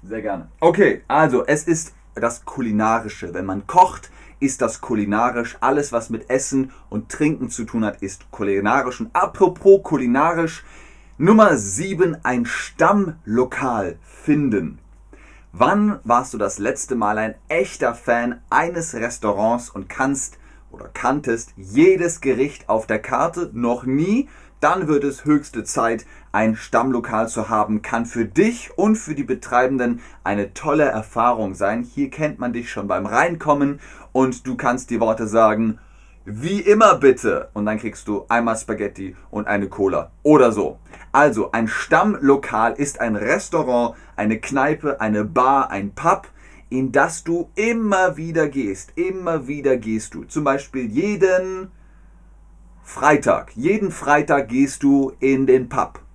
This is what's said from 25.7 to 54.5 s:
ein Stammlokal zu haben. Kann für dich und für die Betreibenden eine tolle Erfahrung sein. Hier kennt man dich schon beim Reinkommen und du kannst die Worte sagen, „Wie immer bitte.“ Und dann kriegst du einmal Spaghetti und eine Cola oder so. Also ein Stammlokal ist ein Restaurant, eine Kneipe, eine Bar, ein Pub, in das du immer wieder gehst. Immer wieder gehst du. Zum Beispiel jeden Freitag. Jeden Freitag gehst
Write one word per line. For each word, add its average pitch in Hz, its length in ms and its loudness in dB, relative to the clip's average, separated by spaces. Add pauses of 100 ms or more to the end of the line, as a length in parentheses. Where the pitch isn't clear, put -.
ein 110 240 2
Stammlokal 113 720 -2
zu 110 220 -6
haben. 107 320 0
Kann 120 240 -4
für 117 200 -2
dich 214 520 0
und 214 180 4
für 156 180 -8
die 139 120 -6
Betreibenden 123 720 0 (240)
eine 101 300 -2
tolle 151 320 0
Erfahrung 113 680 -2
sein. 101 300 -2
Hier 139 260 -6
kennt 151 300 -6
man 123 140 -4
dich 120 180 -8
schon 101 160 -8
beim 92 180 -2
Reinkommen 143 760 0 (340)
und 131 340 0
du 127 80 -4
kannst 127 340 -2
die 113 120 0
Worte 113 260 0
sagen, 110 520 4 (440)
„Wie 151 380 -4
immer 208 340 6
bitte.“ 127 580 2
Und 104 120 -4
dann 107 120 -2
kriegst - 300 -10
du 104 220 -4
einmal 117 260 0
Spaghetti 98 640 -8 (120)
und 104 180 -8
eine 101 200 -2
Cola 92 440 -2 (120)
oder 135 300 8
so. 98 260 -2 (320)
Also 135 400 4
ein 113 160 0
Stammlokal 139 1040 2
ist - 280 -6
ein 110 160 -2
Restaurant, 123 800 -2 (200)
eine 107 240 -2
Kneipe, 143 600 -2
eine 107 240 0
Bar, 131 460 2
ein 101 220 -6
Pub, - 360 -2 (400)
in 131 240 -4
das 143 320 0
du 170 300 -4
immer 208 600 0
wieder 160 320 -2
gehst. 123 480 -6
Immer 175 520 -4
wieder 139 280 0
gehst 110 380 -4
du. - 100 -12
Zum 151 220 -4
Beispiel 139 400 -2
jeden 185 840 0 (1120)
Freitag. - 720 0
Jeden 190 360 -2
Freitag 143 580 0
gehst 135 340 0